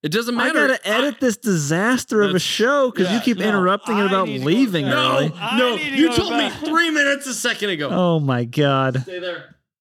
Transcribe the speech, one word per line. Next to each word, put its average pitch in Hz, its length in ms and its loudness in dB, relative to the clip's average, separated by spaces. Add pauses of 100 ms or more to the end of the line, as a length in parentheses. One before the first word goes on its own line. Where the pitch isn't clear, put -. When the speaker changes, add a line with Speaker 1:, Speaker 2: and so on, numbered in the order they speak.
Speaker 1:
It - 80 -4
doesn't 233 240 -2
Speaker 2:
I 240 140 0
Speaker 1:
matter. 302 180 2
Speaker 2:
gotta 254 220 -2
edit 247 320 -2
this 247 160 0
disaster 208 840 0
of 196 80 2
a - 40 -2
Speaker 1:
That's 180 100 0
Speaker 2:
show 262 460 0
'cause 180 180 0
you 208 80 0
Speaker 3:
Yeah, 233 40 0
Speaker 2:
keep 226 180 0
Speaker 3:
no, 185 100 -2
Speaker 2:
interrupting 202 480 0
Speaker 3:
I 202 100 2
Speaker 2:
about 190 200 2
Speaker 3:
need 139 120 -6
to - 20 -
go 131 60 -2
Speaker 2:
leaving 180 400 2
Speaker 3:
to 131 40 0
bed. - 60 2
Speaker 1:
No, - 200 0
Speaker 2:
early. 147 200 0
Speaker 3:
I 220 220 -4
Speaker 1:
no, 247 180 2
Speaker 3:
need 294 140 -4
to - 60 -2
Speaker 1:
you 302 120 4
Speaker 3:
go 240 60 0
to - 80 4
Speaker 1:
told 359 100 -4
me 294 160 0
Speaker 3:
bed. - 40 -6 (120)
Speaker 1:
three 320 260 2
minutes 277 380 0
a 247 60 -6
second 208 360 -4
ago. 147 220 -4
Speaker 2:
Oh 175 260 2
my 131 260 0
God. 135 580 2
Speaker 1:
Stay 180 180 -10
there. 175 340 -10 (260)